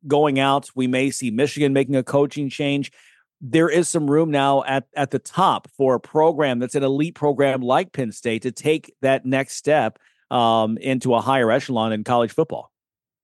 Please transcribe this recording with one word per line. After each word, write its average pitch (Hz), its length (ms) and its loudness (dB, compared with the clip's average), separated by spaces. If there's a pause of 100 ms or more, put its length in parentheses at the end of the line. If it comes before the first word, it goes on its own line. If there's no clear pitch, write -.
going 143 320 2
out, 139 360 0
we 127 120 -2
may 131 220 0
see 123 220 -6
Michigan 139 400 0
making 135 240 0
a 127 80 0
coaching 143 460 -2
change. 143 420 -4 (480)
There 160 300 2
is 160 180 0
some 151 220 -2
room 156 220 2
now 139 320 2
at, 135 320 -4
at 143 160 -2
the 131 80 -2
top 170 580 -2
for 131 180 2
a 113 40 -2
program 151 600 0
that's 123 160 -6
an 139 80 0
elite 139 320 -2
program 135 460 0
like 139 320 0
Penn 120 180 -4
State 113 300 -6
to 127 100 -4
take 151 500 -4
that 135 240 2
next 135 300 -2
step, 143 440 0 (320)
um, 113 480 2
into 127 340 -2
a 113 80 2
higher 123 300 2
echelon 117 420 -2
in 107 100 -6
college 120 280 0
football. - 400 -4 (520)